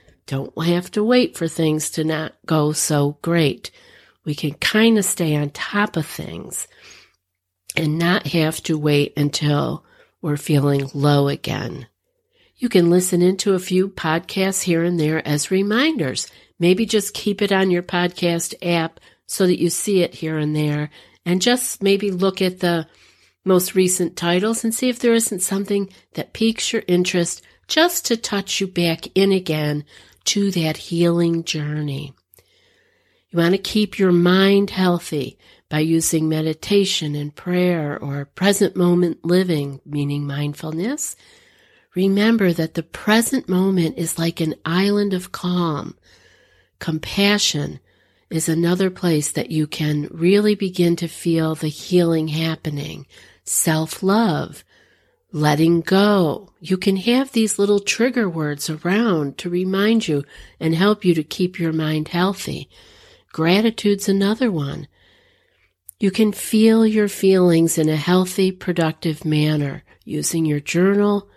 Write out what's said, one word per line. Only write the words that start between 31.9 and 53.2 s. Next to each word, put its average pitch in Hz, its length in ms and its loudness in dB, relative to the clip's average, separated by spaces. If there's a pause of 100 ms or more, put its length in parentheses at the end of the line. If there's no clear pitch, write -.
You 170 100 -2
want 170 140 2
to 196 40 2
keep 208 400 -2
your 190 140 4
mind 190 580 4
healthy 175 680 -2 (300)
by 151 100 -2
using 160 500 0
meditation 160 880 0
and 147 180 -6
prayer 175 640 -2
or 139 280 -6
present 196 500 0
moment 175 500 2
living, 165 600 0
meaning 143 420 -4
mindfulness. 156 880 -6 (800)
Remember 196 580 2
that 160 220 -2
the 165 80 -4
present - 640 0
moment 180 480 2
is - 220 -4
like 170 200 -2
an 160 160 -2 (100)
island 202 480 0
of 180 180 -6
calm. 175 640 -2 (840)
Compassion 156 1000 -2 (500)
is 160 200 -2
another 175 420 2
place 165 400 0
that - 180 -4
you 156 160 0
can 151 460 -4
really 202 420 2
begin 180 440 0
to 165 100 -6
feel 160 480 -2
the 156 140 -4
healing 165 580 0
happening. 151 800 -6 (360)